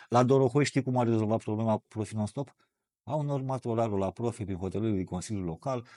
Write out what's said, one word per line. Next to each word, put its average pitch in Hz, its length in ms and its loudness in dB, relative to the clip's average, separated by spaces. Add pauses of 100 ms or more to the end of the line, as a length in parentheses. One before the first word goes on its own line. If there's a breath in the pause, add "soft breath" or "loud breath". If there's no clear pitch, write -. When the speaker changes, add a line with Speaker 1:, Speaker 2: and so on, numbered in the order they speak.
Speaker 1:
da. 117 80 4
Speaker 2:
La 127 80 8
Dorohoi 135 400 4
știi 131 180 0
cum 123 140 0
a 123 60 4
rezolvat 110 400 2
problema 110 340 0
cu - 100 -8
Profi 107 280 -6
Non-Stop? 110 400 -6 (480)
Au 147 180 -4
normat 135 440 -2
orarul 113 340 0
la 95 120 0
Profi 113 320 -4
prin 92 140 -4
hotărâre 98 340 -2
de 95 120 0
Consiliul 92 420 -6
Local, 117 400 -6 (120 soft breath)